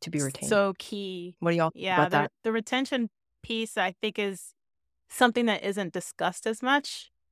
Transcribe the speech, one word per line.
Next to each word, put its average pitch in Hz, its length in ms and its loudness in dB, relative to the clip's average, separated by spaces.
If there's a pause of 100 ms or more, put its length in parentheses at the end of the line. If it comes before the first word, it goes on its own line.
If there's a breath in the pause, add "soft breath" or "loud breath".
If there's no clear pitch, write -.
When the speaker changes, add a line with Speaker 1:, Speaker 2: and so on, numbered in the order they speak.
Speaker 1:
To - 80 -10
be 160 120 0
retained. 139 280 -4
Speaker 2:
so 202 300 4
key. 185 600 -8
Speaker 1:
What 170 120 2
do 170 60 2
y'all 160 120 4
think - 160 -8
Speaker 2:
Yeah, 185 120 2
Speaker 1:
about 175 140 4
Speaker 2:
the, 156 60 4
Speaker 1:
that? 147 140 2 (120)
Speaker 2:
the 226 80 0
retention 247 580 0 (340)
piece, 226 340 -4
I 190 240 2
think, 214 160 -2
is 202 360 -4 (560)
something 240 360 4
that 214 180 2
isn't 196 300 -2
discussed - 540 -4
as 220 160 -4
much 277 480 0 (200)